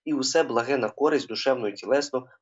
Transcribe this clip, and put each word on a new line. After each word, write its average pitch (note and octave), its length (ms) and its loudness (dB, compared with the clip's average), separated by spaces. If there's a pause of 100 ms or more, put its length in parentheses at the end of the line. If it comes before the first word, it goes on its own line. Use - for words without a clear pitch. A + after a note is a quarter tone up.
і D#3 100 -2
усе C3+ 280 2
благе C3 360 0
на A2 100 0
користь C#3 400 0
душевну A#2 400 0
і G2+ 40 -2
тілесну B2+ 540 -2 (160)